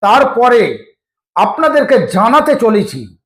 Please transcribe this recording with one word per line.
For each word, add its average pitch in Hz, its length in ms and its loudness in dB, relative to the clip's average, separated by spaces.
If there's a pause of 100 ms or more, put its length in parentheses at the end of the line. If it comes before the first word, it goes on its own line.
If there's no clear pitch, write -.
তারপরে 240 580 2 (760)
আপনাদেরকে 277 600 0 (180)
জানাতে 262 380 2 (120)
চলেছি 208 360 -2 (260)